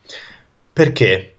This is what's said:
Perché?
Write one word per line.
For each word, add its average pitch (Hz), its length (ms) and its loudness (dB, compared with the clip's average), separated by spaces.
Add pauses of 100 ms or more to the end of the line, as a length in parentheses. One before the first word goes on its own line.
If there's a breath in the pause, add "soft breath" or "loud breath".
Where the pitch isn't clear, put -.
(760 loud breath)
Perché? 127 640 0